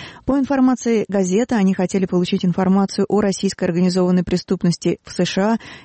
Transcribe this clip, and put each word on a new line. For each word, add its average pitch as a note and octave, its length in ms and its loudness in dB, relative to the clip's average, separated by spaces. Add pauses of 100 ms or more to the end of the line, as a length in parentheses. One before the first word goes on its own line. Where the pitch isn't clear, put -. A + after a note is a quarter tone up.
(240)
По C4+ 140 0
информации B3+ 680 0
газеты, G3 480 0
они F#3+ 180 2
хотели F#3 320 -2
получить F3+ 380 0
информацию F#3+ 640 2
о G3+ 120 0
российской F#3+ 440 -2
организованной F3+ 580 2
преступности F3 840 -2
в - 60 -20
С - 140 -2
Ш F#3+ 180 -2
А A3 160 0 (260)